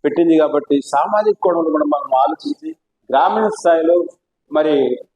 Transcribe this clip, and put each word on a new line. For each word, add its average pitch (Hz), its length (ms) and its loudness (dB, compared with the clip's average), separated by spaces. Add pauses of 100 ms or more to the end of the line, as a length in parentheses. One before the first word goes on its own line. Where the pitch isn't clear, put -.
పెట్టింది. 160 340 2
కాబట్టి 143 480 0
సామాజిక 208 560 0
కోణంలో 170 280 0
కూడా 151 140 0
మనం 147 320 -2
ఆలోచించి - 540 -4 (400)
గ్రామీణ 208 380 0
స్థాయిలో 170 560 2 (480)
మరి 147 440 0 (200)